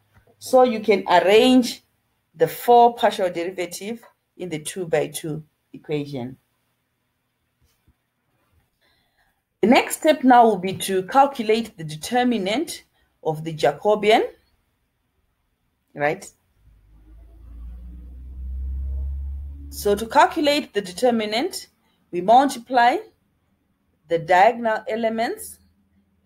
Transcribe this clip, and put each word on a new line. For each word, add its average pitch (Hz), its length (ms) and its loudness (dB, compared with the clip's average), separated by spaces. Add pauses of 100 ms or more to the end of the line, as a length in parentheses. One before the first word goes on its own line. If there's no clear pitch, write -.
(400)
So 254 240 4
you 226 160 0
can 202 280 0
arrange 226 760 4 (540)
the 160 100 2
four 240 460 4
partial 202 340 0
derivative 180 760 -8 (340)
in 180 120 -12
the 156 120 -8
two-by-two 156 800 -6 (300)
equation. 143 640 -10 (3250)
The 196 80 2
next 294 280 2
step 311 260 2
now 247 220 8
will 214 140 2
be 185 160 -4
to 185 280 -4
calculate 233 760 0
the 165 60 -14
determinant 226 1000 -4 (400)
of 156 180 -6
the 165 100 -8
Jacobian, 208 720 2 (1700)
right? 147 360 -4 (3500)
So 202 260 -2
to 226 100 -6
calculate 294 680 0
the 202 80 -6
determinant, 220 840 -4 (460)
we 175 80 -6
multiply 247 800 2 (1080)
the 165 140 -2
diagonal 220 680 2
elements 226 720 -6 (680)